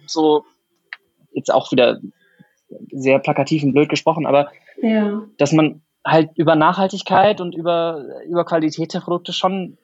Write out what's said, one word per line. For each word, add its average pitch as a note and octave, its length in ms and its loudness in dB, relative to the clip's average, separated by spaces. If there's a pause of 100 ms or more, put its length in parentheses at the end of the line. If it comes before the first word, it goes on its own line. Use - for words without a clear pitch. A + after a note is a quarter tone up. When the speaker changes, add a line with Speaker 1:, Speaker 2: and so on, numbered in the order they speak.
Speaker 1:
So D3+ 380 2 (880)
jetzt - 200 -2
auch - 180 0
wieder A#2+ 300 4 (880)
sehr C3+ 280 2
plakativ D3+ 440 -2
und C#3 100 0
blöd D3 160 2
gesprochen, D#3+ 380 -2
aber C#3+ 240 2 (320)
Speaker 2:
Ja. G#3+ 400 0 (160)
Speaker 1:
dass C#3+ 140 0
man D#3 300 2 (220)
halt D#3+ 320 2
über D#3+ 200 2
Nachhaltigkeit F#3 840 2
und F3 140 -8
über, E3+ 500 -4 (240)
über E3+ 160 0
Qualität D#3+ 500 -2
der F3+ 60 -6
Produkte F3 320 -6
schon F#3 520 -4